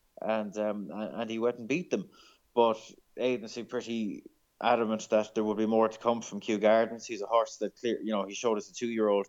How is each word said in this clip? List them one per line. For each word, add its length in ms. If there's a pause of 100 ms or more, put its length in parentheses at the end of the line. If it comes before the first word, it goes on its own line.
(200)
and, 380
um, 340
and, 280
and 100
he 80
went 200
and 100
beat 220
them. 180 (460)
But 240 (400)
Aidan 300
seemed 200
pretty 540 (400)
adamant 480
that 240
there 100
would 140
be 80
more 220
to 100
come 240
from 180
Kew 180
Gardens. 460
He's 160
a 60
horse 300
that 240
clear, 200
you 120
know, 120
he 100
showed 240
us 120
a 40
two-year-old 540